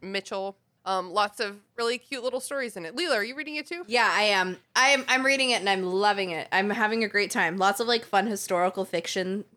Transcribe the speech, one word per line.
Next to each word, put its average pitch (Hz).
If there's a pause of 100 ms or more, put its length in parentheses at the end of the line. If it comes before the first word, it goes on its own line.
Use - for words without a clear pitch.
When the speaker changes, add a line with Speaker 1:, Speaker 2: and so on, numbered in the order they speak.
Speaker 1:
Mitchell. 196 (300)
Um, 185
lots 208
of 202 (180)
really 233
cute 247
little 254
stories 254
in 254
it. 240
Leela, 311
are 202
you 247
reading 302
it 302
too? 339
Speaker 2:
Yeah, 220
I 185
am. 185 (180)
I'm, 269
I'm 262
reading 262
it 220
and 196
I'm 190
loving 190
it. 160
I'm 196
having 220
a 202
great 202
time. 180
Lots 196
of, 233
like, 233
fun 196
historical 185
fiction 185 (120)